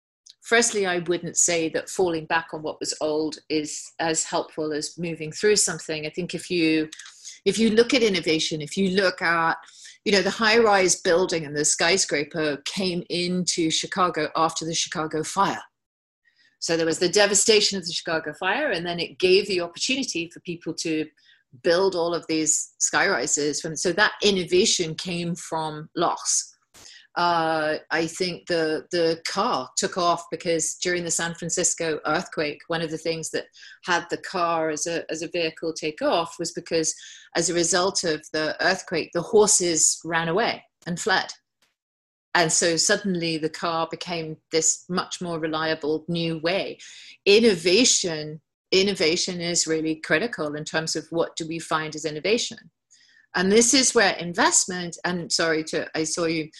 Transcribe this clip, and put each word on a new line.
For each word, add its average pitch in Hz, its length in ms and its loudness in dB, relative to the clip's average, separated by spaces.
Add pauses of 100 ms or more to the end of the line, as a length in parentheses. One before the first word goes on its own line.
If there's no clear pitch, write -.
(420)
firstly, 226 440 2
I 180 140 0
wouldn't 170 380 -4
say 165 320 2
that - 200 -6
falling 165 360 -2
back 165 280 -2
on 160 80 -10
what 156 180 -8
was - 220 -4
old 156 360 -2 (120)
is 151 500 -4
as 160 240 0
helpful 156 480 -4
as 151 260 -6
moving 160 340 -8
through 208 260 2
something. 160 480 -2
I 151 40 -4
think 175 240 -8
if - 160 -8
you, 160 400 2 (560)
if 190 120 2
you 226 120 4
look 233 240 4
at 247 100 4
innovation, 165 580 0
if 147 140 -10
you 196 140 2
look 185 320 0
at, 165 360 2 (460)
you 214 80 0
know, 196 100 6
the 185 80 2
high-rise 214 680 4
building 175 500 2
and 147 100 -8
the 147 100 0
skyscraper 156 1000 0
came 180 440 -4
into 175 600 -2
Chicago 165 640 0
after 160 300 0
the 160 80 -4
Chicago 156 500 -4
fire. 156 400 -2 (960)
So 165 180 0
there 160 80 2
was 160 140 0
the 180 100 4
devastation 202 680 4
of 170 80 -8
the 170 80 -8
Chicago 156 400 -4
fire, 233 380 -2
and 170 140 -4
then 170 140 -4
it 156 200 -8
gave 190 280 6
the 185 140 -2
opportunity 170 680 -4
for - 100 -20
people 165 340 -8
to 156 320 -2 (560)
build 180 320 4
all 170 180 0
of 160 140 -4
these 156 500 -2
sky 156 300 2
rises. 147 540 0
From, 160 140 -6
so 180 180 -2
that 202 280 2
innovation 180 760 2
came 170 380 -4
from 156 600 -6
loss. - 540 -2 (680)
Uh, 160 580 2 (140)
I 160 180 0
think 175 380 -6
the, 160 460 0
the 165 360 0
car 196 480 -2
took - 220 -2
off 170 340 0
because 165 440 -2
during 175 280 -2
the 165 80 -4
San 170 220 -4
Francisco 165 720 -2
earthquake, 156 600 -4
one 165 140 -2
of 160 80 -4
the 156 80 -8
things 160 340 -6
that - 160 -6 (360)
had 170 260 0
the 151 80 -6
car 170 520 -2
as 151 180 -4
a, 170 240 -4
as 160 100 -6
a 165 60 -8
vehicle 165 460 -4
take 156 280 -6
off 220 380 -2
was 165 140 -6
because 165 420 -4 (400)
as 165 140 0
a 175 40 -2
result 180 520 0
of 151 260 -2
the 156 240 -2 (100)
earthquake, 180 480 0
the 175 80 0
horses 180 840 4
ran 165 240 0
away 180 340 0 (240)
and 175 100 -4
fled. - 360 0 (1000)
And 170 160 4
so 165 280 2
suddenly 175 600 0
the 156 120 -2
car 165 420 -4
became 160 460 -8 (160)
this - 340 0
much - 320 -4
more 170 180 -6
reliable 156 680 -2
new 165 320 -2
way. 165 380 -2 (480)
Innovation, 185 1120 4 (320)
innovation 185 720 2
is 170 260 0
really 160 280 0
critical 156 600 -2
in 151 80 -8
terms 160 320 -4
of 156 140 -8
what - 260 -2
do 165 100 -8
we 160 140 -8
find 156 340 -4
as 151 120 -8
innovation. 160 520 -2 (760)
And 185 160 2
this 226 240 6
is 262 220 4
where 196 220 6
investment, 175 880 0
and 175 260 -4
sorry 165 340 2
to, 156 300 -4
I 156 80 0
saw 165 220 -2
you 160 240 -2 (100)